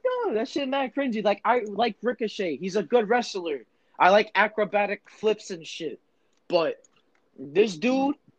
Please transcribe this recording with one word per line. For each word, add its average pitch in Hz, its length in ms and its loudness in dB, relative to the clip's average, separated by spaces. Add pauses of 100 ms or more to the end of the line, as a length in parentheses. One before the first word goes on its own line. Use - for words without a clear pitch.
(260)
up! 339 100 -2
That 226 120 -2
shit 285 220 -4
mad 269 260 -2
cringy. 233 280 -2
Like, 208 200 2
I 233 240 2
like 208 340 -2
Ricochet. 208 560 -4
He's 180 200 -4
a 208 60 -2
good 220 260 2
wrestler. 170 560 -2 (340)
I 170 100 8
like 208 260 6
acrobatic 202 760 0
flips 208 420 -2
and 165 160 -12
shit. 143 320 -10 (480)
But 160 340 -2 (560)
this 170 380 0
dude 262 400 0 (240)